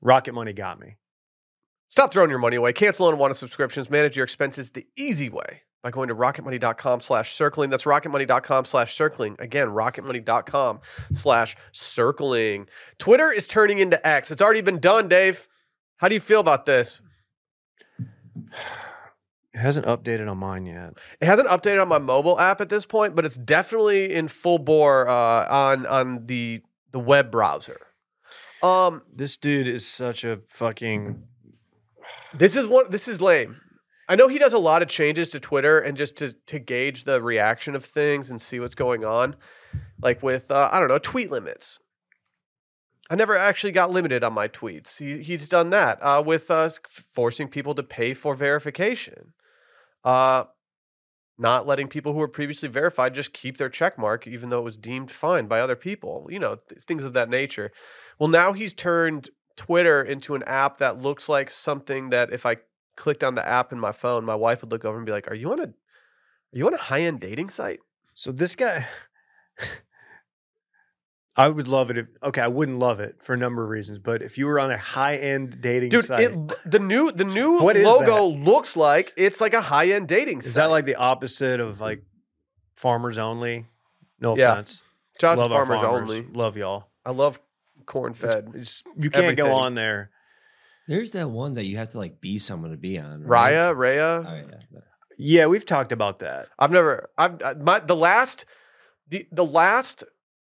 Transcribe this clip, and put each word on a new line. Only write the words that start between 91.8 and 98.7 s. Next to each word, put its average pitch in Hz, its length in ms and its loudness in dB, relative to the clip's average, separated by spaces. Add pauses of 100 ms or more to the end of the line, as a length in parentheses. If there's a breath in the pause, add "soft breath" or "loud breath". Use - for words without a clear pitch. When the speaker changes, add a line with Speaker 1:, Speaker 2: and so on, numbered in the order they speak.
Speaker 3:
to, 117 80 -14
like, 90 220 -12
be 101 180 -6
someone 82 340 -8
to 78 40 -12
be 90 220 -8
on, 76 240 -14
right? 120 300 6
Speaker 2:
Raya, 165 220 2
Raya. 151 520 0
Speaker 3:
Oh, 156 240 -14
yeah. - 280 -20 (380)
Speaker 1:
Yeah, 156 300 6
we've 196 180 2
talked 135 280 -2
about 104 260 -2
that. 67 300 -10 (100)
Speaker 2:
I've 151 140 4
never, 170 440 4
I've, 170 260 2
I, 135 120 -4
my, 160 240 2
the 175 180 0
last, 185 500 2 (640 soft breath)